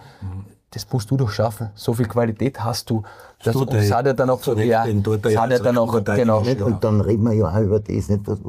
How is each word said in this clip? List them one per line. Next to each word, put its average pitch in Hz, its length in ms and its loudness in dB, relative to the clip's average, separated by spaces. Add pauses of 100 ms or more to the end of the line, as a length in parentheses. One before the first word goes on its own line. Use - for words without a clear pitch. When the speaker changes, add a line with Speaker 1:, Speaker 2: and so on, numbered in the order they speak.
(200)
Speaker 1:
Mhm. 95 240 -12 (260)
Speaker 2:
das - 220 -10
musst 123 180 -4
du 139 60 2
doch 127 140 0
schaffen. 113 440 -4
So - 200 -4
viel 120 120 0
Qualität 113 580 -2
hast 117 260 -6
du. 110 120 0 (400)
Das 117 120 0
Speaker 1:
So, 135 80 0
Speaker 2:
und 113 100 -2
Speaker 1:
der 110 80 2
Speaker 2:
es 101 120 4
hat 120 140 2
ja 135 60 4
dann 127 180 0
auch, 127 100 0
Speaker 1:
so 135 120 -2
recht 110 160 2
Speaker 2:
ja, 113 160 2
Speaker 1:
den 104 180 0
dort 107 240 0
Speaker 2:
es 110 100 4
hat 117 140 2
ja 127 60 4
Speaker 1:
als 101 80 0
Speaker 2:
dann 123 140 2
auch, 113 160 0
Speaker 1:
Rechtsverteidiger 107 300 0
Speaker 2:
genau. 110 160 4
Speaker 3:
Nicht? 113 120 0
Speaker 1:
steht. 107 100 -2
Speaker 3:
Und 104 220 0
dann 107 160 2
reden 104 240 2
wir 117 80 2
ja 107 160 2
auch 95 120 0
über 107 200 2
das, 101 280 -4
nicht, 101 180 -2
was, 104 120 -4 (100)